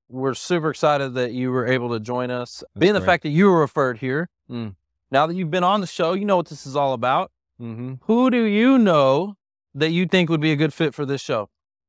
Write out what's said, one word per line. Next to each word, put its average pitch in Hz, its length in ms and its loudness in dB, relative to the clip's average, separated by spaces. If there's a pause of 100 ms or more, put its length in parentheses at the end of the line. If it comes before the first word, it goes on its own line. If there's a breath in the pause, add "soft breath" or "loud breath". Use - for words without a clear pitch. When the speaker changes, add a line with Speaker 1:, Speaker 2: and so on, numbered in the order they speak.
Speaker 1:
we're 131 240 -4
super 156 380 -4
excited 139 440 0
that 123 180 -2
you 127 180 -4
were 127 160 -2
able 123 220 0
to 117 100 -4
join 123 320 -6
us. 123 280 -10 (140)
Speaker 2:
That's 104 60 -12
Speaker 1:
Being 190 140 4
the 196 60 0
Speaker 2:
great. 185 80 -4
Speaker 1:
fact 175 160 2
that 156 60 -6
you 165 160 4
were 180 140 6
referred 131 400 0
here, 135 300 -4 (200)
Speaker 2:
Mm. 117 240 -10 (380)
Speaker 1:
now 143 160 4
that 170 80 -6
you've 180 160 -4
been 180 120 0
on 202 180 2
the 180 60 -6
show, 170 260 -2
you 196 120 -4
know 202 120 2
what 165 100 -2
this - 180 -16
is 135 100 -10
all 139 180 2
about. 127 380 -2 (300)
Speaker 2:
Mm-hmm. 120 340 -12 (120)
Speaker 1:
Who 240 240 2
do 240 120 2
you 226 360 4
know 165 560 2 (400)
that 160 160 0
you 175 160 0
think 180 240 2
would 156 100 0
be 156 100 2
a 147 40 0
good 151 180 0
fit 151 220 -4
for 147 100 -6
this 135 160 -6
show? 110 280 -4 (400)